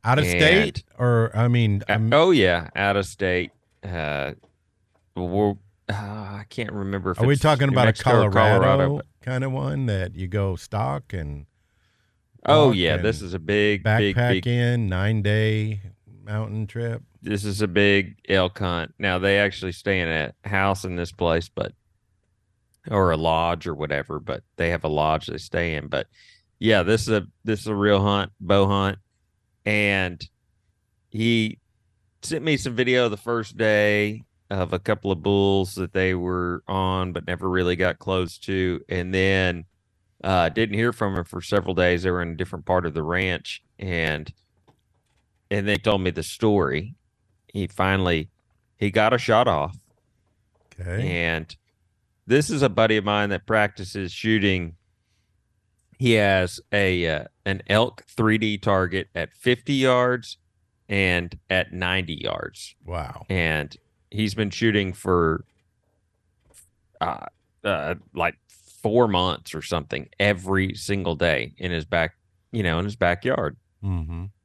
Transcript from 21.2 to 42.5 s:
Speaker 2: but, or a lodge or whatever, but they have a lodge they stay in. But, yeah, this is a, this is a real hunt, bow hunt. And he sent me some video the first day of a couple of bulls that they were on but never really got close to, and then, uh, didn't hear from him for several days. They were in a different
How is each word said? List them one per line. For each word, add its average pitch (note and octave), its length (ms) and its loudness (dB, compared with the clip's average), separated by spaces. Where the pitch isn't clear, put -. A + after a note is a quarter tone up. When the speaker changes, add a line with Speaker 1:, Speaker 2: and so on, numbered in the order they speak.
Speaker 2:
but, - 240 -8
or F#2+ 220 2
a D#2+ 60 0
lodge E2 500 0
or D#2+ 80 -6
whatever, D2 460 -6
but - 220 -10
they E2+ 140 -2
have E2 160 -4
a D#2 40 0
lodge D#2 380 0
they D2+ 100 -10
stay E2+ 380 -6
in. D2 120 -8
But, C#2 200 -6
yeah, G2+ 240 4
this A2 180 2
is - 80 -6
a, G#2+ 180 0
this A2 160 -2
is - 80 -12
a G#2+ 80 -4
real G2+ 260 4
hunt, G2+ 380 0
bow G2 280 4
hunt. G2 320 0
And G2+ 600 0
he A2 500 0
sent D#3 240 -6
me D#3 100 2
some B2+ 180 -6
video B2 360 2
the G#2 80 -4
first A#2 400 -6
day G#2 640 2
of F#2 240 -2
a F#2 60 -2
couple G2+ 320 -2
of E2 100 -2
bulls G2 540 2
that F#2 180 -8
they F#2 220 2
were F2+ 520 -4
on F#2 460 -2
but E2+ 140 -8
never F2+ 200 -4
really F2+ 280 2
got F2+ 240 0
close F#2 400 -4
to, F#2 500 -2
and F2+ 240 -4
then, F#2 520 0
uh, F2 260 2
didn't G#2+ 260 -2
hear A#2 160 0
from G2 240 -4
him F2 80 -4
for F2+ 160 -10
several F#2 360 -2
days. F2 260 2
They F#2 80 0
were F2+ 140 -2
in E2+ 80 -6
a E2 40 -8
different F2 300 -8